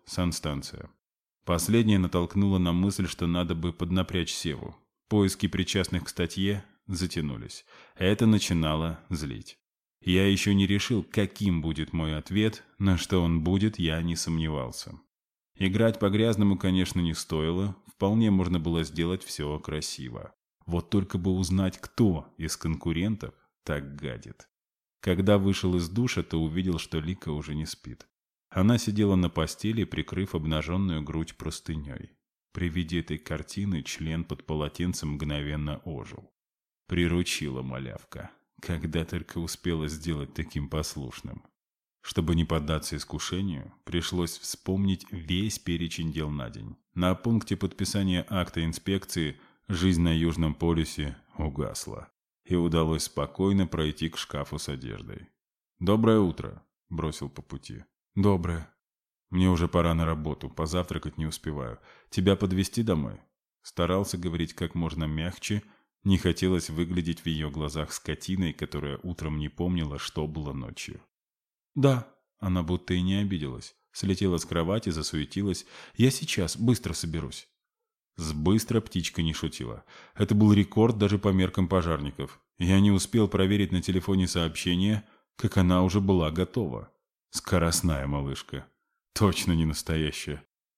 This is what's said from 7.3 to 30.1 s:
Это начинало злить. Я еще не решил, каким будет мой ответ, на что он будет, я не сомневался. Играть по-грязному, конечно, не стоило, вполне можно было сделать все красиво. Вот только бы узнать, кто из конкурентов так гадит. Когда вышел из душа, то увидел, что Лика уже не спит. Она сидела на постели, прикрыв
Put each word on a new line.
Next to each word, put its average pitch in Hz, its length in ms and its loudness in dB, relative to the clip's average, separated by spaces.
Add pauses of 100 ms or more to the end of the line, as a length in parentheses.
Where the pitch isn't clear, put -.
Это 104 280 2
начинало 82 760 2 (100)
злить. 71 480 -8 (420)
Я 92 260 4
еще 98 260 2
не 98 140 6
решил, 101 360 0
каким 98 580 0
будет 78 320 -4
мой 78 240 -2
ответ, 107 480 -2 (140)
на 98 180 4
что 90 260 2
он 82 220 2
будет, 98 340 2
я 80 220 0
не 85 160 -2
сомневался. 78 760 -4 (640)
Играть 104 420 2
по-грязному, 104 580 4
конечно, 92 440 2
не 82 140 0
стоило, 85 640 -2 (100)
вполне 107 440 2
можно 90 280 4
было 82 260 0
сделать 85 380 -2
все 73 360 -6
красиво. 71 760 -10 (300)
Вот 85 240 -2
только 95 300 0
бы 92 140 2
узнать, 92 460 0
кто 92 480 0 (120)
из 80 180 -6
конкурентов 85 800 -2 (300)
так 71 320 -6
гадит. 60 520 -12 (540)
Когда 95 340 4
вышел 95 380 2
из 85 140 0
душа, 104 340 -2
то 82 180 -2
увидел, 85 380 0
что 80 220 -4
Лика 82 300 -6
уже 76 260 -6
не 76 100 -4
спит. - 400 -16 (440)
Она 110 280 4
сидела 104 380 4
на 87 120 4
постели, 104 540 -2
прикрыв - 540 -4